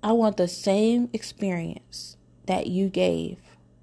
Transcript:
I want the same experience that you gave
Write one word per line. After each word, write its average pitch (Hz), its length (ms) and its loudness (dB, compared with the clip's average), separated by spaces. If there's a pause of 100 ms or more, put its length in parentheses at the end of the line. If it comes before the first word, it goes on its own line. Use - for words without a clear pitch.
I 214 120 2
want 220 240 2
the 180 100 2
same 220 640 2
experience - 1040 -6 (300)
that - 220 0
you 190 200 0
gave 180 520 -2 (440)